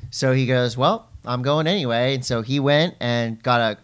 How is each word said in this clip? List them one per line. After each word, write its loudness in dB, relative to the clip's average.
So 0
he 2
goes, 2
"Well, 0
I'm -4
going 0
anyway." 0
And -6
so -2
he -2
went 2
and -4
got 2
a 0